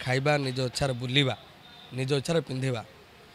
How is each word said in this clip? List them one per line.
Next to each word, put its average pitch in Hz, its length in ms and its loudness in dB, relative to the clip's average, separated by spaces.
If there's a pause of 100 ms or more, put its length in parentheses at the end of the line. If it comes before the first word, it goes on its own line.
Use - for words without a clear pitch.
ଖାଇବା, 135 360 2
ନିଜ 131 220 -2
ଇଚ୍ଛାରେ 131 340 0
ବୁଲିବା, 127 420 2 (580)
ନିଜ 131 200 -2
ଇଚ୍ଛାରେ 156 280 2
ପିନ୍ଧିବା। 131 400 -2 (540)